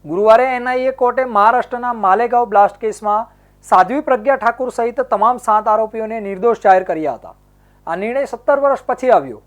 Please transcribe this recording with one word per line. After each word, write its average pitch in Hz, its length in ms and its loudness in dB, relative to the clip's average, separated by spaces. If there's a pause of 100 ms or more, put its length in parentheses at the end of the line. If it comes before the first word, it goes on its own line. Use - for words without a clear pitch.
ગુરુવારે 214 520 4
એન 247 120 -6
આઈ 254 220 -2
એ - 20 -12
કોર્ટે 254 320 0 (120)
મહારાષ્ટ્રના 240 640 0
માલેગાંવ 233 500 0
બ્લાસ્ટ 202 320 2
કેસમાં 214 400 -4 (420)
સાધ્વી 202 440 2
પ્રજ્ઞા 262 340 0
ઠાકુર 233 260 -2
સહિત 240 320 -4 (120)
તમામ 220 320 0
સાત 214 280 0
આરોપીઓને 220 460 -4
નિર્દોષ 196 480 -2
જાહેર 185 160 4
કર્યા 156 320 -4
હતા. 90 180 -20 (520)
આ 165 100 -6
નિર્ણય 240 300 -4
સત્તર 285 340 -2
વર્ષ 277 260 0
પછી 254 320 0
આવ્યો. 127 280 -6